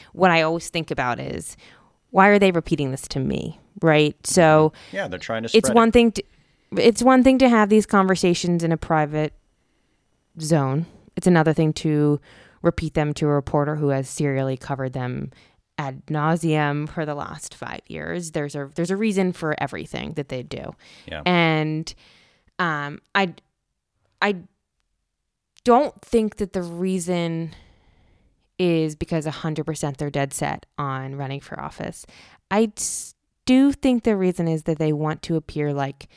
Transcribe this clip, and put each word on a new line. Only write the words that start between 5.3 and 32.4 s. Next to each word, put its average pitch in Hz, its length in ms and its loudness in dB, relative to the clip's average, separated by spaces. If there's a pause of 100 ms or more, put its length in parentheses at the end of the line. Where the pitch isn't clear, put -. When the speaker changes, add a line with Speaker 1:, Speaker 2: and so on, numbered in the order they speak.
Speaker 2:
to 117 40 -6 (100)
Speaker 1:
it's 220 100 4
Speaker 2:
spread 220 80 2
Speaker 1:
one 226 140 6
Speaker 2:
it. 220 40 0
Speaker 1:
thing 233 200 6
to, - 100 -6 (560)
it's 226 240 4
one 254 220 6
thing 262 140 6
to 262 100 6
have 214 220 4
these 214 160 6
conversations 180 760 2
in 165 80 0
a 160 60 0
private 151 560 -2 (1080)
zone. 151 460 0 (300)
It's 175 100 -2
another 160 260 4
thing 156 220 2
to 147 460 0 (420)
repeat 165 320 -2
them 147 200 0
to 156 120 -2
a 147 40 2
reporter 147 460 -2
who 147 120 -2
has 135 200 -2
serially 135 480 -4
covered 131 360 -8
them 131 400 -8 (460)
ad 139 280 -10
nauseum 151 800 0
for 160 160 -8
the 147 100 -6
last - 400 -12
five - 340 -14
years. 170 420 -10
There's 147 240 -6
a, 143 220 -10
there's 170 140 -2
a 196 60 -2
reason 196 360 0
for 151 260 -4
everything 90 560 -8
that 147 140 -8
they 127 160 -8
do. - 300 -12 (320)
Speaker 2:
Yeah. 151 200 -12
Speaker 1:
And, 160 640 0 (640)
um, 151 420 -6 (140)
I, 185 200 0 (880)
I 202 140 0 (1300)
don't 247 360 2
think 220 360 0
that 202 180 -8
the 185 80 -4
reason 170 920 -4 (1040)
is 160 380 0
because 156 300 -4
a 156 40 -6
hundred 156 340 -6
percent 151 340 -6
they're 147 120 -4
dead 139 220 -2
set 143 320 -6 (140)
on 135 380 -8
running 139 240 -8
for - 200 -14
office. - 460 -12 (440)